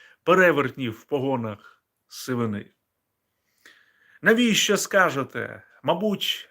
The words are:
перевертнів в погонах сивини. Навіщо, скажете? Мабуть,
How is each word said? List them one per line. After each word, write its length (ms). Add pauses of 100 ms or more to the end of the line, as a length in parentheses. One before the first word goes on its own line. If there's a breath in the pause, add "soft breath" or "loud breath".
(220 soft breath)
перевертнів 720
в 120
погонах 800 (240)
сивини. 640 (1500 soft breath)
Навіщо, 540
скажете? 840 (200)
Мабуть, 680